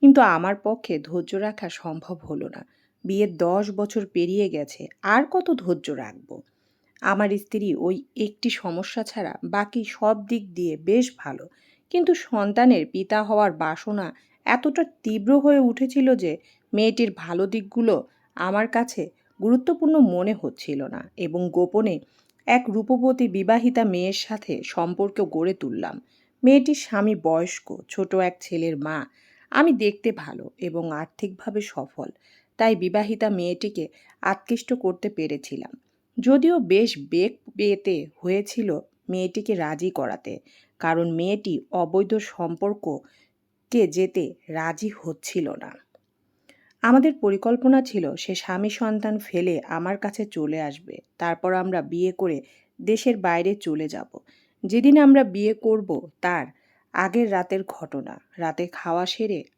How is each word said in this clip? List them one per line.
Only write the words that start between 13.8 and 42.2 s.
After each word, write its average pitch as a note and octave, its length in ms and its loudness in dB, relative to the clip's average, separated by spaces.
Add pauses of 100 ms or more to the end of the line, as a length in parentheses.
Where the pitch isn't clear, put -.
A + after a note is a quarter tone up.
এতটা C#4+ 380 2
তীব্র A3 560 0
হয়ে C#4+ 200 6
উঠেছিল B3+ 560 2
যে E3 220 -2 (360)
মেয়েটির A3 420 0
ভালো F3 320 -4
দিকগুলো G#3 600 0 (280)
আমার G3+ 320 -2
কাছে A#3 420 -4 (320)
গুরুত্বপূর্ণ D4+ 580 2
মনে F#3+ 340 4
হচ্ছিল C#3 540 -8
না - 300 -14
এবং F3 320 -4
গোপনে F3+ 500 0 (460)
এক B3 240 2
রূপবতী B3 580 2
বিবাহিতা A3+ 560 2
মেয়ের F#3 300 0
সাথে - 500 -8
সম্পর্ক F#3 580 -4
গড়ে E3+ 320 -2
তুললাম। G#2+ 480 -8 (420)
মেয়েটির C#4 320 6
স্বামী G#3+ 400 0
বয়স্ক, E3 640 -2 (120)
ছোট F#3+ 260 -4
এক F3+ 240 0
ছেলের E3 380 -4
মা। D3+ 280 -6 (440)
আমি D#4+ 220 4
দেখতে G#3 400 0
ভালো - 460 -10
এবং E3 340 -6
আর্থিকভাবে F#3+ 720 -8
সফল, - 480 -10 (480)
তাই A3+ 180 4
বিবাহিতা G#3 540 -2
মেয়েটিকে F3+ 580 -4 (340)
আকৃষ্ট G3 520 -2
করতে F#3+ 360 -4
পেরেছিলাম। D3 640 -8 (480)
যদিও C#4+ 400 6
বেশ G3 400 2 (100)
বেগ F3+ 260 0 (200)
পেতে G3 600 -2
হয়েছিল G3 640 -2 (300)
মেয়েটিকে F#3 460 -4
রাজি D#3+ 340 -4
করাতে, - 500 -8 (400)
কারণ E3 320 0
মেয়েটি F#3 500 -2 (100)
অবৈধ F#3 420 0
সম্পর্ককে G3+ 1700 -4